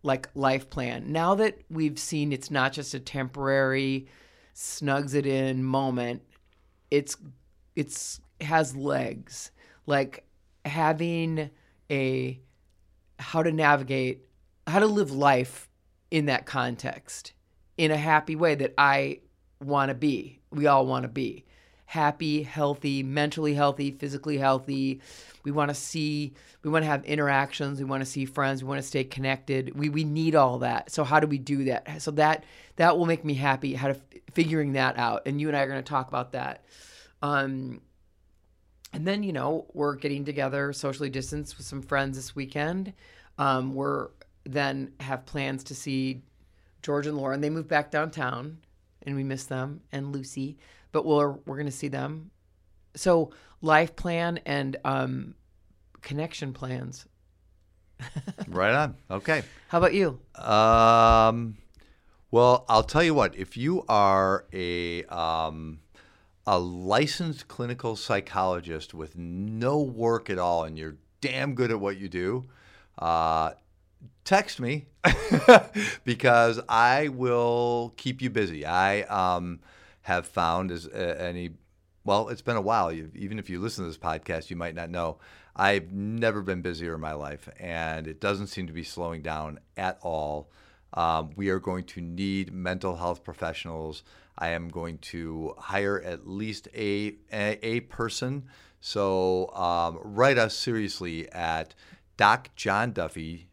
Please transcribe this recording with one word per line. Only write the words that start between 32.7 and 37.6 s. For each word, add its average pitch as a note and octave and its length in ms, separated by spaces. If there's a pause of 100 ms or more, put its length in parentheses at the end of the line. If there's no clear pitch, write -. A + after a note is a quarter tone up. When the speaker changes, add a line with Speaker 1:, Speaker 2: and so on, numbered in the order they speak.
Speaker 1:
that F3 220
will E3+ 80
make E3 180
me D3 100
happy, C3+ 400
how C3 140
to C3+ 60
f-, - 280 (120)
figuring D#3 380
that C3 260
out. A#2 280
And C#3+ 140
you D3+ 80
and D3 80
I C#3+ 40
are C3+ 80
gonna C3+ 140
talk C3 260
about B2+ 240
that. B2+ 320 (580)
Um, C3+ 580 (1120)